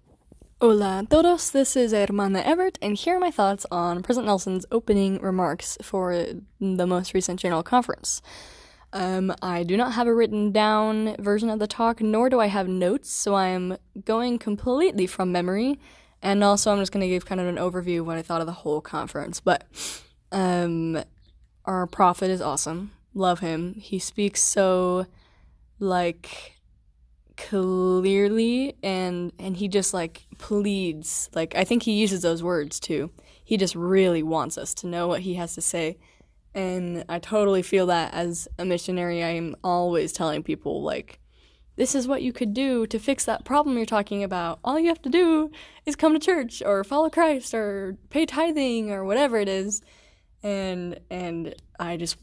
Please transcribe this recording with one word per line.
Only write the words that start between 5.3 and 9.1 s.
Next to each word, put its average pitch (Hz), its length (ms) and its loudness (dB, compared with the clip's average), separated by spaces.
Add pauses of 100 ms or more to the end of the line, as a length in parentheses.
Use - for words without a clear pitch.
for 180 460 -2 (320)
the 185 280 0
most 180 280 0
recent 185 240 -2
General 170 240 0
Conference. - 580 0 (720)
Um, 190 480 0